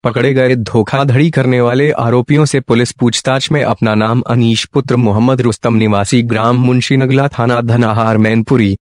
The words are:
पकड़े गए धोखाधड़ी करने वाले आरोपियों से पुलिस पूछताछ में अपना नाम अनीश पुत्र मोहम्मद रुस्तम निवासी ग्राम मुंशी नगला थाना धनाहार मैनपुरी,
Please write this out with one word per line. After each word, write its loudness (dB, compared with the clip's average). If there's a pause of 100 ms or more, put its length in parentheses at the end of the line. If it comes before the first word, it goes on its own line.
पकड़े 0
गए 2
धोखाधड़ी 0
करने 0
वाले 0
आरोपियों 0
से 0
पुलिस 0
पूछताछ -2
में 0
अपना 0
नाम 0
अनीश 0
पुत्र -2
मोहम्मद 0
रुस्तम -2
निवासी 0
ग्राम 0
मुंशी 0
नगला 0
थाना -2
धनाहार 0
मैनपुरी, 2 (120)